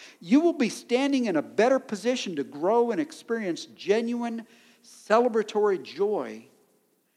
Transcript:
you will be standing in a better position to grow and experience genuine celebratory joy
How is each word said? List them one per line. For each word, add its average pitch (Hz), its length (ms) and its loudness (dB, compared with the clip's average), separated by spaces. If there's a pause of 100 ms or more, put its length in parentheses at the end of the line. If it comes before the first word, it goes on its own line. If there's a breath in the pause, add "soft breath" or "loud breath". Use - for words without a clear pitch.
(180 loud breath)
you 208 220 4
will 339 120 4
be 254 160 0
standing 254 580 0
in 180 100 0
a 143 60 2
better 254 360 2
position 220 560 -4
to 143 80 -4
grow 220 480 0
and 220 100 -2
experience 226 680 -6
genuine 233 760 -4 (380 soft breath)
celebratory 208 1000 0
joy 135 640 -4 (720)